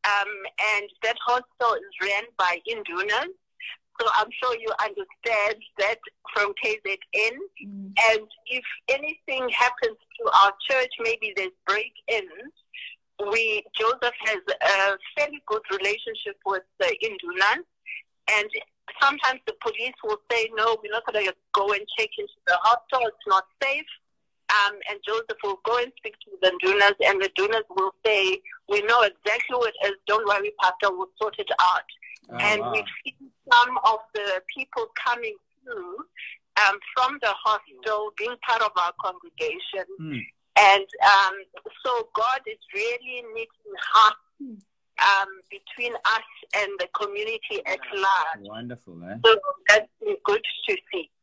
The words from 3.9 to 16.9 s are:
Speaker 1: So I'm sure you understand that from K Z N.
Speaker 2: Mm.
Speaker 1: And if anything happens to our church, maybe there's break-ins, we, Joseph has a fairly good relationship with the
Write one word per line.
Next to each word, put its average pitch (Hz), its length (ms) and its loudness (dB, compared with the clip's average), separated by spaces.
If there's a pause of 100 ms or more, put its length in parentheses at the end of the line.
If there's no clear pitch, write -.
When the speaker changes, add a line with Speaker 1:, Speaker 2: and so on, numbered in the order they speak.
Speaker 1:
So 226 140 0
I'm 214 180 2
sure 247 240 -2
you 226 240 -4
understand 208 800 -2 (220)
that 214 180 0 (340)
from 202 300 0
K 220 240 -2
Z 190 140 -6 (160)
N. 226 240 0 (260)
Speaker 2:
Mm. 196 280 -14 (180)
Speaker 1:
And 214 160 0 (180)
if 254 180 -6 (260)
anything 277 600 -4
happens 247 480 0 (220)
to - 120 0 (120)
our 196 100 4 (160)
church, 254 300 2
maybe 226 360 -4
there's 190 160 -4 (140)
break-ins, 208 880 -4 (800)
we, 220 320 0 (100)
Joseph 240 400 0 (120)
has 214 120 0 (240)
a 196 360 2 (200)
fairly 294 300 -4
good 220 240 -2
relationship 208 760 -4
with 381 160 -2 (180)
the 180 240 2